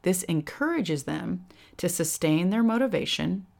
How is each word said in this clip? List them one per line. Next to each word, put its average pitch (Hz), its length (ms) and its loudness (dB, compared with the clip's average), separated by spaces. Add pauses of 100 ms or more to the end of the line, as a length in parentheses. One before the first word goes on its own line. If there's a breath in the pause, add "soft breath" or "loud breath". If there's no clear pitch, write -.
this 185 220 2
encourages 165 800 -2
them 156 400 -4 (320 loud breath)
to 180 120 -2
sustain 170 600 2
their 226 120 2
motivation 220 840 0 (160)